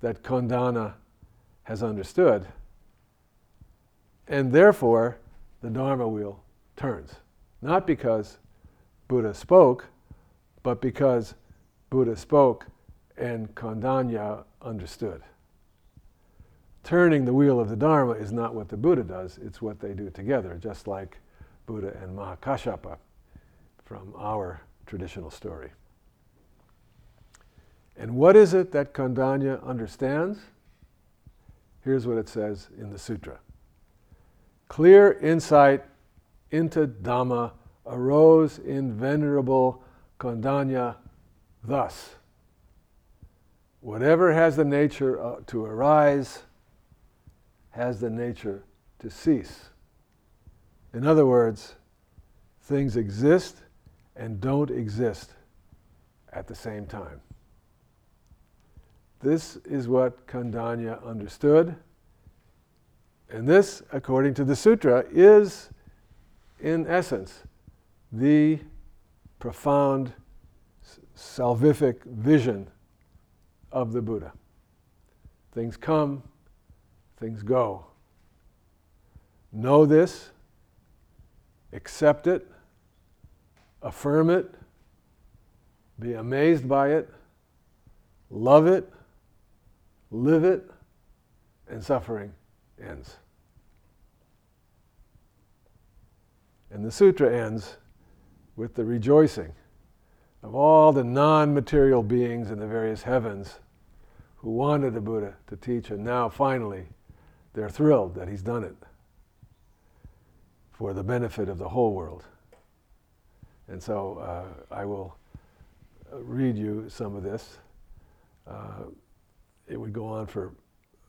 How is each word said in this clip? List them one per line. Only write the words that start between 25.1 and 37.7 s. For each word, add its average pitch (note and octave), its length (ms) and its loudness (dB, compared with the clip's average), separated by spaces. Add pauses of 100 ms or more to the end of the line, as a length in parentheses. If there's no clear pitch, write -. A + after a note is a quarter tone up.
story. - 400 -16 (2250)
And A2+ 200 -10
what E3 180 8
is G#3 180 8
it F#3 200 0
that C#3 220 -4
Kondanya C3+ 720 -2
understands? C3+ 760 -6 (1400)
Here's C3 200 -2
what A#2 140 -4
it G#2+ 100 -6
says G#2 480 -8
in G#2+ 140 -16
the G2+ 80 -16
sutra. F2+ 400 -12 (1300)
"Clear F#3+ 460 8
insight D3 720 4 (640)
into D#3 380 -2
Dhamma A#2+ 640 -4 (340)